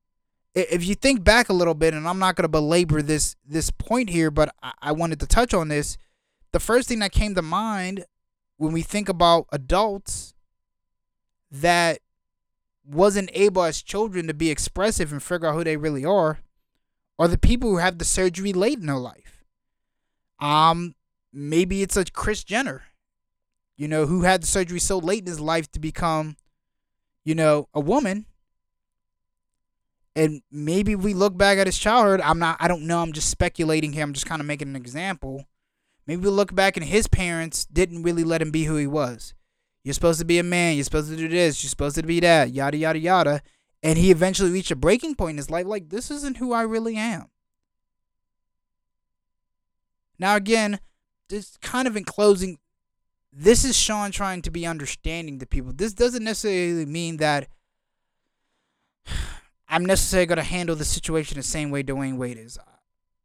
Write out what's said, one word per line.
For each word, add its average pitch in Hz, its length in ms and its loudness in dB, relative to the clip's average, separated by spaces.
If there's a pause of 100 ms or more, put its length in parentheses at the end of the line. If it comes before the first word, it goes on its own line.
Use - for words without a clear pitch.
(560)
i-, 180 140 2
if 170 140 0
you 196 100 0
think 254 300 2
back 220 240 6
a 196 60 2
little 175 200 4
bit, 160 200 2
and 156 120 -6
I'm 180 120 -2
not 185 180 2
gonna 175 120 0
belabor 156 540 2
this, 147 420 -2
this 151 260 -4
point 226 400 -2
here, 160 200 2
but 147 320 2
I, 127 180 -10
I 143 120 -2
wanted 160 280 -2
to 151 60 -4
touch 233 260 2
on 165 160 0
this. 147 300 -4 (540)
The 170 80 0
first 233 280 0
thing 233 120 -2
that 196 120 -2
came 208 220 0
to 180 80 0
mind 190 600 -4 (520)
when 156 160 -2
we 165 100 0
think 202 260 -4
about 170 440 4
adults 190 840 -4 (1160)
that 165 500 0 (840)
wasn't 190 480 2
able 190 300 4
as 160 200 -2
children 190 440 -4
to 156 80 -4
be 160 160 0
expressive 180 640 -2
and 143 100 -6
figure 165 260 -2
out 151 60 2
who 170 100 -2
they 160 120 -2
really 147 280 -4
are, 165 360 2 (760)
are 170 100 4
the 170 100 2
people 240 320 6
who 190 80 2
have 175 200 0
the 165 60 -6
surgery 185 480 0
late 220 260 2
in 170 80 -8
their 143 100 -2
life. - 480 -12 (920)
Um, 160 560 2 (380)
maybe 170 500 0
it's 190 140 -2
a 190 80 2
Kris - 400 -4
Jenner, 208 400 -4 (920)
you 147 120 -6
know, 156 180 2
who 175 160 0
had 185 200 4
the 151 40 -6
surgery 180 320 -2
so 190 200 -2
late 185 220 -2
in 180 60 -12
his 165 140 -8
life 160 320 -2
to 160 80 -8
become, 156 560 -4 (880)
you 156 100 0
know, 151 400 2
a 151 60 -2
woman. 208 460 0 (1900)
And 156 360 0
maybe 170 440 -2
we 202 180 0
look 190 240 2
back 196 220 4
at 196 80 4
his 185 120 -2
childhood. 214 420 4
I'm 160 180 2
not, 165 220 0
I 165 80 2
don't 160 180 -4
know. 170 140 0
I'm 160 120 -4
just 151 180 -4
speculating 156 640 0
here. 151 120 -4
I'm 147 80 -4
just 139 140 -8
kinda 156 180 -6
making 147 240 -8
an 139 80 -10
example. 139 680 -10 (640)
Maybe 175 160 -4
we 202 80 2
look 196 240 2
back 190 220 4
and 165 100 -6
his 202 220 2
parents 165 580 -2
didn't 170 360 -2
really 170 220 0
let 165 160 0
him 156 100 -2
be 156 140 0
who 156 120 0
he 147 100 0
was. 139 480 -4 (500)
"You're 139 100 -6
supposed 165 240 2
to 165 60 -4
be 170 140 2
a 175 40 2
man. 175 340 0
You're 139 80 -2
supposed 151 260 -2
to 160 60 -10
do 160 120 -4
this. 165 340 2
You're 135 80 -6
supposed 143 260 -4
to 165 60 -2
be 170 180 0
that, 160 320 6
yada, 139 240 -2
yada, 160 220 0
yada." 160 440 2 (380)
And 160 160 2
he 180 140 8
eventually 185 400 4
reached 185 220 -2
a 151 40 -4
breaking 233 380 2
point 175 180 -4
in 147 40 -10
his 143 140 -10
life, 175 160 -4
like, 196 240 -8
"This 208 200 -8
isn't 285 280 -8
who 247 140 -4
I 233 100 0
really 226 340 -4
am." 214 340 -6 (3000)
Now, 190 160 2
again, 208 460 2 (480)
this 202 300 -10
kind 254 280 -4
of 220 100 -4
in 196 80 -8
closing, 190 540 2 (720)
this 208 320 6
is 262 140 0
Sean 208 320 -2
trying 185 320 -4
to 170 80 -8
be 170 160 -6
understanding 160 720 -8
to 131 80 -14
people. 127 260 -4
This 190 220 -4
doesn't 240 300 0
necessarily 180 640 -2
mean 165 320 -6
that 151 300 0 (1600)
<sighs> - 600 -10
I'm 165 180 0
necessarily 185 400 2
gonna 165 160 0
handle 170 320 -4
the 156 100 -6
situation - 520 -4
the 135 80 -8
same 151 260 -4
way 143 140 -4
Dwayne 135 320 -6
Wade 123 200 -8
is. 113 220 -18 (680)